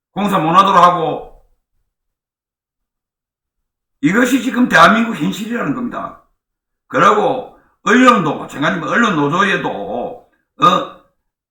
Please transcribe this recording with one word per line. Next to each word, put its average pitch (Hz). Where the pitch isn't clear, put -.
공사 196
못 160
하도록 190
하고, 175
이것이 240
지금 247
대한민국 202
현실이라는 190
겁니다. -
그리고 196
언론도 202
마찬가지입니다. 160
언론 208
노조에도, 143
어? -